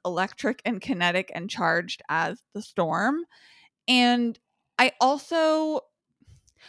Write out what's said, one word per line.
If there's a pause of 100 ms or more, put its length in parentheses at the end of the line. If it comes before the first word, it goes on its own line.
electric
and
kinetic
and
charged
as (120)
the
storm. (600)
And (400)
I
also, (880)